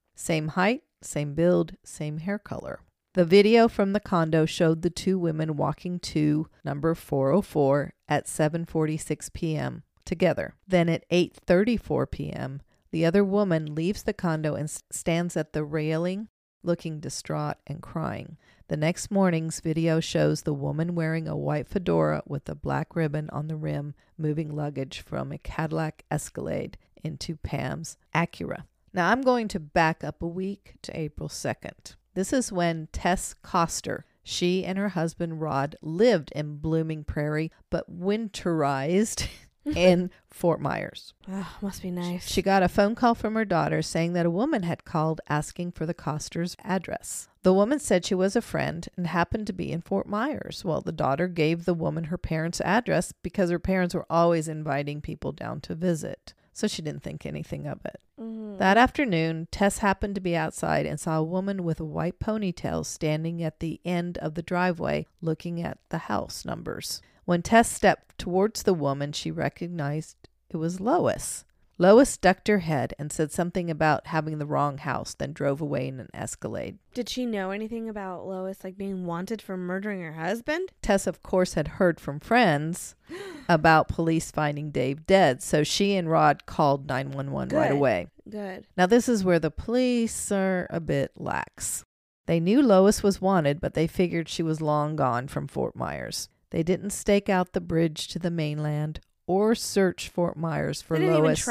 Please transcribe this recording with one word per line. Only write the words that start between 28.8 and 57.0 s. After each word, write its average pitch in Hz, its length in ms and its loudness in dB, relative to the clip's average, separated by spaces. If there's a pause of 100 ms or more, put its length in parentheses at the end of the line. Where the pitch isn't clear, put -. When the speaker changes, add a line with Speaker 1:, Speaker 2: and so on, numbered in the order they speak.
Speaker 1:
Now, 180 160 2
I'm 240 120 2
going 247 260 2
to 190 120 -4
back 160 420 2
up 156 200 -8
a 170 40 -4
week 190 560 -8
to - 160 -10
April 151 300 -8
second. - 680 -8 (180)
This 185 180 -2
is 262 180 2
when 170 400 -2
Tess - 520 -2
Coster, - 640 -2 (180)
she 180 400 0
and 190 140 -4
her 202 100 -2
husband 165 540 -4
Rod 147 400 -2
lived 175 520 2
in 151 220 -6
Blooming 160 480 -2
Prairie, 151 480 -2 (180)
but 170 300 -6
winterized 175 1300 0 (220)
<laughs> - 160 -20
in 180 460 6 (200)
Fort - 300 0
Myers. - 540 -6 (160)
Speaker 2:
Ugh, 190 160 -8 (140)
must 196 220 -8
be 185 80 -6
nice. 175 380 -6
Speaker 1:
She - 140 0
got 196 200 4
a - 60 6
phone 208 260 4
call 233 200 4
from 220 200 -4
her 220 100 0
daughter 156 380 2
saying 165 320 -2
that 170 120 2
a 170 40 2
woman 226 320 0
had 170 220 -4
called 160 440 -2
asking 170 440 -4
for 147 140 -6
the 170 80 -4
Costers' 165 720 -6
address. - 640 -6 (140)
The 185 120 6
woman 214 240 4
said 185 260 2
she - 100 -2
was 190 200 2
a 233 80 2
friend 151 540 -4
and 175 100 -4
happened 180 400 -2
to 208 60 -4
be 165 180 -6
in 156 120 -4
Fort - 260 -2
Myers. 226 560 -6
Well, 156 160 -2
the - 120 -4
daughter 139 360 0
gave 170 360 0
the 180 100 2
woman 165 300 -2
her 165 140 -6
parents' 160 440 -2
address 180 500 2 (100)
because 180 280 0
her 175 80 0
parents 180 360 0
were 175 160 -4
always 165 380 4
inviting 147 520 -4
people 147 320 -8
down 127 300 -10
to 175 120 -8
visit, 165 600 -4 (180)
so - 140 -2
she - 160 -6
didn't 147 200 -10